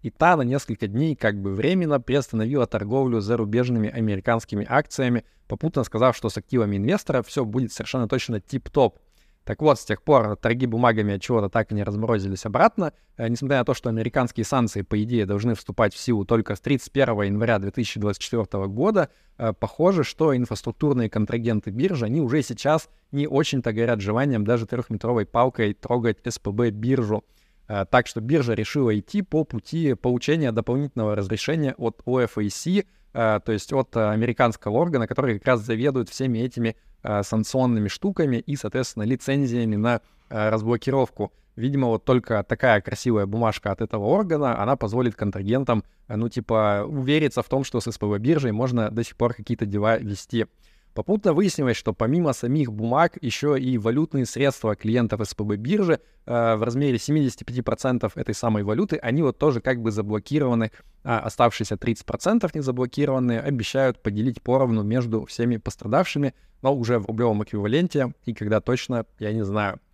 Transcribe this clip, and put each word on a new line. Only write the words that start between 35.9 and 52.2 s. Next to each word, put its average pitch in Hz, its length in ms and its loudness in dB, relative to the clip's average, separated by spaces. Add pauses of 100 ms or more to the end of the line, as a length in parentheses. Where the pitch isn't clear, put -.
всеми 127 280 -2
этими, 117 380 -2 (260)
э, 104 200 -2
санкционными 113 640 0
штуками 165 480 0
и, 143 200 -4
соответственно, 113 480 -4
лицензиями 120 680 0
на, 110 280 0 (260)
э, 107 220 0
разблокировку. 113 840 0 (240)
Видимо, 131 320 0
вот 113 160 0
только 117 380 2
такая 113 400 2
красивая 107 420 0
бумажка 107 480 -2
от - 80 -6
этого 107 240 -4
органа, 147 580 2
она 127 140 2
позволит 120 380 -2
контрагентам, 107 680 0 (260)
э, 110 80 -8
ну, 113 120 -2
типа, 107 580 0
увериться 143 560 0
в - 60 -6
том, 135 160 0
что 120 160 -4
с 117 100 -6
С - 60 -10
П 107 100 -4
Б 104 120 0
биржей 135 340 2
можно 117 380 0
до 110 120 -4
сих - 140 -8
пор 120 160 0
какие-то 113 320 -4
дела 104 320 2
вести. 107 480 -4 (480)
Попутно 190 400 0
выяснилось, 151 440 2
что - 180 -4
помимо 139 400 0